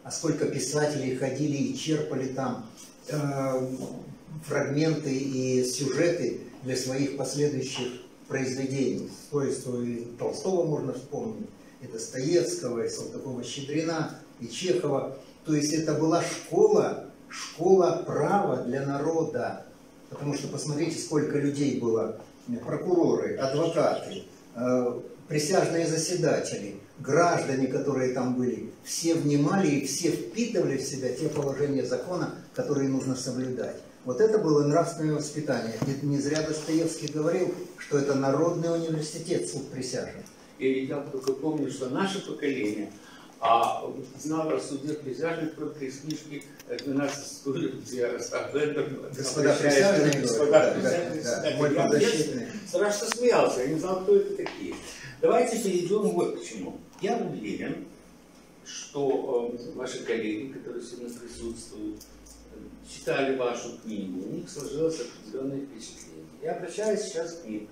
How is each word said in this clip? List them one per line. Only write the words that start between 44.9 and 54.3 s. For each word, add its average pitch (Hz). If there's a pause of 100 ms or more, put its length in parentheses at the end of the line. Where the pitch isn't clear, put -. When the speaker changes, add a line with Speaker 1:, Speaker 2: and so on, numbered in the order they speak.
Speaker 2:
присяжных 151
только 143
из 131
книжки, 147 (240)
э, 123
«Двенадцать 139
стульев», -
где 120
об 123
этом 147 (180)
Speaker 1:
Господа 143
Speaker 2:
обращается, 147
Speaker 1:
присяжные, 139
Speaker 2:
«Господа 147
Speaker 1:
да, 156
да, -
Speaker 2:
присяжные -
Speaker 1:
да, 120
Speaker 2:
заседатели». 139
Speaker 1:
мой 147
Speaker 2:
Я -
Speaker 1:
подзащитный. 147 (200)
Speaker 2:
страшно 208
смеялся, -
я 143
не 156
знал, 185
кто 202
это -